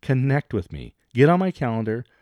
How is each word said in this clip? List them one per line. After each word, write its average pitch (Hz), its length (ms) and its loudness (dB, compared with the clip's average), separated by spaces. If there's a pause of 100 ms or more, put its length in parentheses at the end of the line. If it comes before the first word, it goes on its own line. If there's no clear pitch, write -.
connect 135 500 0
with 98 200 -4
me, 65 240 -12 (180)
get 131 140 6
on 175 100 4
my 185 140 -2
calendar. 113 520 -4 (180)